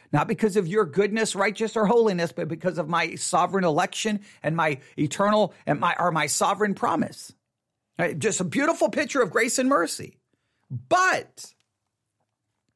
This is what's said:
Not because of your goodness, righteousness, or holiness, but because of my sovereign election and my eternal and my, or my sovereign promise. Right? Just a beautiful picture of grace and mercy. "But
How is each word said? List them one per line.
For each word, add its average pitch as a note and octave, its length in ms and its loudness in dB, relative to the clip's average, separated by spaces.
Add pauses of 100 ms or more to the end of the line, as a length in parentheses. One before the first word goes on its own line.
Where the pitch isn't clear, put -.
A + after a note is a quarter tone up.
(120)
Not D3+ 160 2
because G#3+ 280 0
of F#3 120 2
your G#3 160 2
goodness, G#3 500 0
righteousness, G#3 420 -2
or A3 100 4
holiness, G3 440 4
but E3+ 160 -6
because F3 320 -4
of D#3+ 100 -4
my E3+ 280 0
sovereign F3+ 480 0
election G3 560 0 (240)
and D3+ 100 0
my D#3+ 240 0 (180)
eternal G3 580 2 (120)
and D3 140 0
my, E3 180 0
or F3 140 2
my D3+ 140 0
sovereign G3 480 0
promise. - 580 -4 (680)
Right? E3+ 180 -2
Just F#3+ 240 -2
a G#3+ 40 -2
beautiful D4 440 0
picture C#4 340 -2
of F#3 80 0
grace A#3 280 0
and B3+ 100 0
mercy. - 500 -2 (520)
"But - 800 -2 (1200)